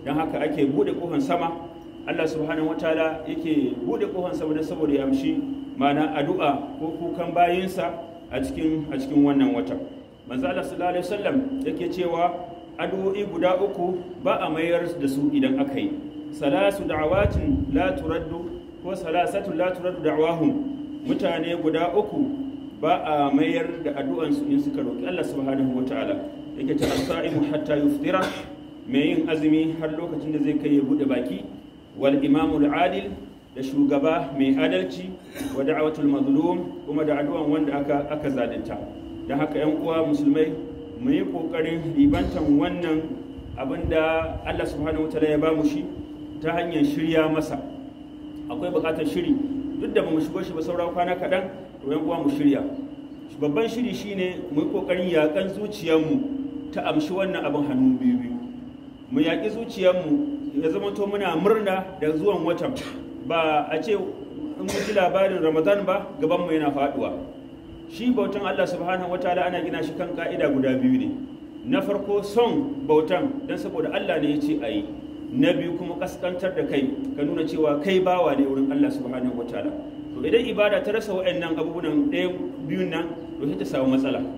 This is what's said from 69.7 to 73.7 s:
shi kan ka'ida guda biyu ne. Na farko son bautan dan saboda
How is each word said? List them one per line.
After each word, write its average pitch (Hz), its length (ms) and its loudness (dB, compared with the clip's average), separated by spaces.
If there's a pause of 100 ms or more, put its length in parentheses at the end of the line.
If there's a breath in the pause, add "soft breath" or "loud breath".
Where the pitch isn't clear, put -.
shi 151 160 -4
kan 175 180 -4
ka'ida 165 320 0
guda 131 300 2
biyu 127 200 4
ne. 101 120 0 (560)
Na 180 160 2
farko 202 420 0
son - 640 0
bautan 156 600 2
dan 175 120 -4
saboda - 340 -4